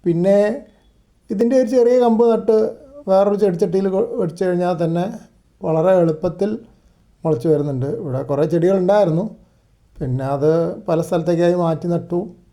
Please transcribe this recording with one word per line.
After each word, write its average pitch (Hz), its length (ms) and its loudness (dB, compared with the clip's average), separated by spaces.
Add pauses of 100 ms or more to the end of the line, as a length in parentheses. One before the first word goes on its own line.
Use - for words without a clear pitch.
പിന്നെ 180 340 2 (920)
ഇതിൻ്റെ 233 300 0
ഒരു 233 80 0
ചെറിയ 247 360 4
കമ്പ് 226 280 4
നട്ട് 220 240 2 (520)
വേറൊരു 196 340 2
ചെടിച്ചട്ടിയിൽ 190 460 0
കൊ-, 190 220 -2 (120)
വെച്ച് 170 220 -6
കഴിഞ്ഞാൽ 180 300 0 (100)
തന്നെ 170 200 -2 (560)
വളരെ 165 320 0 (100)
എളുപ്പത്തിൽ 170 480 -2 (760)
മുളച്ച് 160 240 -2
വരുന്നുണ്ട്. 143 400 0 (120)
ഇവിടെ 139 220 -6
കുറേ 139 220 -2
ചെടികളുണ്ടായിരുന്നു, 180 800 2 (760)
പിന്നെ 131 260 -4 (120)
അത് 151 160 2 (360)
പല 165 120 0
സ്ഥലത്തേക്കായി 175 540 0
മാറ്റി 170 400 -2
നട്ടു. 170 260 -4 (320)